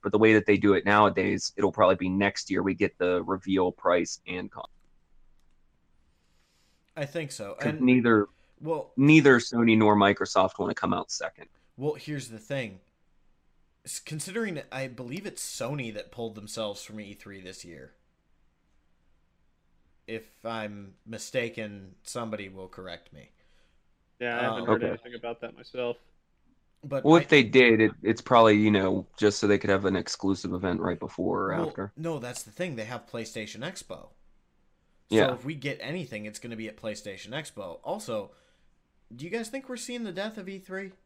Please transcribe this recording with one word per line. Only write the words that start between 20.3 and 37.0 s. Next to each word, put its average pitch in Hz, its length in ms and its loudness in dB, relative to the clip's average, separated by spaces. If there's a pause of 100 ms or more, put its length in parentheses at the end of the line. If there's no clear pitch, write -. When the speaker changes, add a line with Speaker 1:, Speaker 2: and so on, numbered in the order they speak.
Speaker 2:
I'm 104 520 -10 (100)
mistaken, 107 960 -10
somebody 107 480 -10
will 95 180 -16
correct 90 460 -16
me. 69 160 -20 (920)
Speaker 3:
Yeah, 120 200 -4
I - 20 -2
haven't 120 200 -4
Speaker 2:
Um, 117 40 -8
Speaker 3:
heard 117 180 0
Speaker 1:
Okay. - 100 -4
Speaker 3:
anything 120 200 -14
about 117 280 -12
that 113 140 -14
myself. 120 420 -10 (840)
Speaker 2:
But 139 220 -6
Speaker 1:
Well, 160 120 8
Speaker 2:
I 170 40 8
Speaker 1:
if - 80 -8
they 143 140 8
did, 117 360 8
it, 110 120 6 (100)
it's 110 200 -2
probably, 113 360 8
you 107 140 4
know, 98 340 0 (100)
just 104 220 2
so - 80 -2
they 101 140 4
could 101 100 -4
have 98 160 2
an 95 100 2
exclusive 95 560 -4
event 90 280 -4
right 87 200 -4
before 92 520 -6
or 92 40 -6
Speaker 2:
Well, 87 120 -4
Speaker 1:
after. 98 280 -10
Speaker 2:
no, 160 220 -8
that's 123 240 -12
the - 80 -18
thing. 170 260 -8
They 110 100 -8
have 123 200 -12
PlayStation 110 580 -12
Expo. 160 460 -14 (1000)
So - 60 0
Speaker 1:
Yeah. 107 160 6
Speaker 2:
if - 140 -10
we 147 80 -6
get 139 260 -8
anything, 131 460 -10
it's 107 140 -14
gonna 117 160 -12
be 110 120 -10
at - 100 -16
PlayStation 104 560 -12